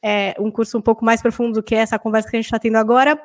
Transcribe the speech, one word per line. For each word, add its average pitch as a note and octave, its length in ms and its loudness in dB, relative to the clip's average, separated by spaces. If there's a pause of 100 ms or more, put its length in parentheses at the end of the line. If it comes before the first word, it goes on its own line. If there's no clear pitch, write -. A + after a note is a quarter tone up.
é, G#3 340 -2
um G#3 140 -4
curso A3+ 260 -4
um G#3 40 -4
pouco A3+ 220 0
mais A3+ 180 2
profundo A#3 320 -2
do G#3+ 100 -2
que G#3+ 100 -4
essa A3 240 0
conversa A3 320 -2
que A#3 80 -4
a A3+ 40 0
gente - 100 -6
tá A3+ 80 -2
tendo A3 180 0
agora B3+ 480 4